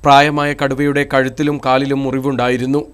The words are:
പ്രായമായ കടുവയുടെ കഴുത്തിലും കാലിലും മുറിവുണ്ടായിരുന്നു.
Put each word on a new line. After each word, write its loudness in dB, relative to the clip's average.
പ്രായമായ 4
കടുവയുടെ 0
കഴുത്തിലും 0
കാലിലും 0
മുറിവുണ്ടായിരുന്നു. -2